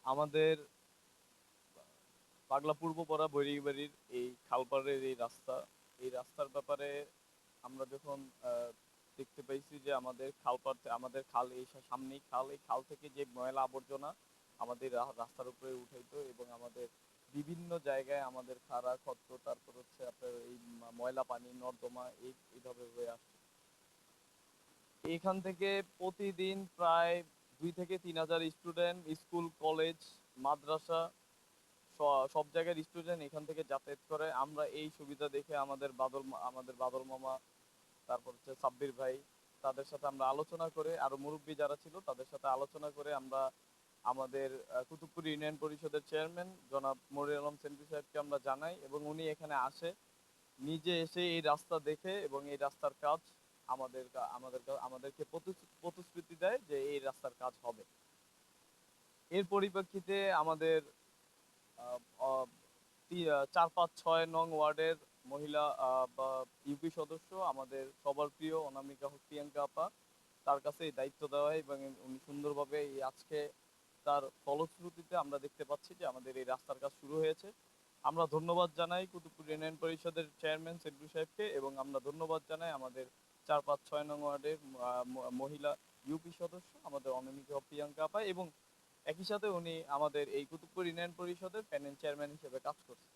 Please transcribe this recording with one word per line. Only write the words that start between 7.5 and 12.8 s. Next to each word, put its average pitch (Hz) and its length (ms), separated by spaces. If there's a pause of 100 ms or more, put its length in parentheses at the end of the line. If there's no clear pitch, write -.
আমরা 131 240
যখন, 139 440 (120)
আহ, 120 280 (480)
দেখতে 135 240
পাইছি 139 360
যে 139 160
আমাদের 127 380 (100)
খালপাড় 127 400
থে-, 123 80
আমাদের 123 320 (100)
খাল, 127 200
এই 127 120
সা-, 127 240
সামনেই 131 320 (100)
খাল, 131 200
এই 143 160
খাল 127 160